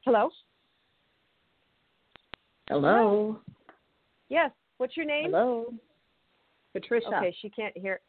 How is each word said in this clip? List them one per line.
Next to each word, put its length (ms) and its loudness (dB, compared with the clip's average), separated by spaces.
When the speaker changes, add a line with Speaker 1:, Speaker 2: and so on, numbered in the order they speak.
Speaker 1:
Hello? 280 4
Speaker 2:
Hello. 720 4
Speaker 1:
Yes, 240 0
what's 180 -4
your 80 -4
name? 200 -2
Speaker 2:
Hello. 480 0
Patricia. 340 -4
Speaker 1:
Okay, 240 0
she 80 -12
can't 280 -8
hear. 320 -6